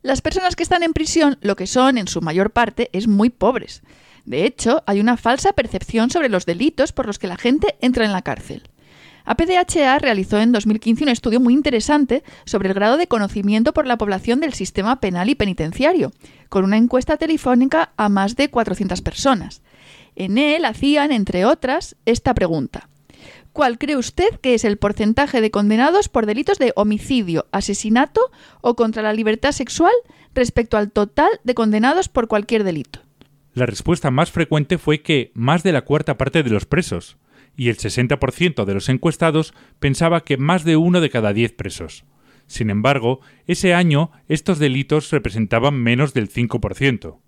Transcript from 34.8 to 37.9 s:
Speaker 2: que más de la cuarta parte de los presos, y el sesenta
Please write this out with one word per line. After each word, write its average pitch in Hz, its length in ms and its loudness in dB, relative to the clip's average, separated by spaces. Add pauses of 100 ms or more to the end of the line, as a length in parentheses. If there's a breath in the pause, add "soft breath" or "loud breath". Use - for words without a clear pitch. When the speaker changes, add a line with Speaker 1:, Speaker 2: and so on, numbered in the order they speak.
Speaker 2:
que 139 320 0
más 135 280 0
de 190 100 2
la 135 100 2
cuarta 151 340 -2
parte 135 260 0
de 131 60 -2
los 104 160 0
presos, - 540 -4 (360 soft breath)
y 123 140 -2
el 113 80 0
sesenta 123 420 -2